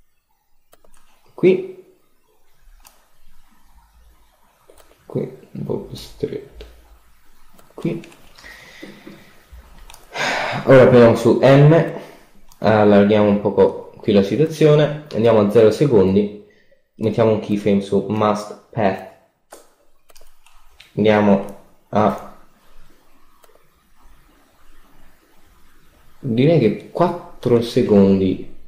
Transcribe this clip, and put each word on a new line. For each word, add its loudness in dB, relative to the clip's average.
qui, -8
qui -10
un -14
po' -8
più -18
stretto, -14
qui. -10
Ora 6
premiamo 4
su 0
M, 4
allarghiamo 2
un 0
poco 0
qui -2
la 4
situazione, 0
andiamo 2
a 0
zero 4
secondi, 0
mettiamo 0
un -2
keyframe -2
su -4
mask -4
path, -6
andiamo 0
a, -4
direi 0
che -2
quattro -2
secondi 0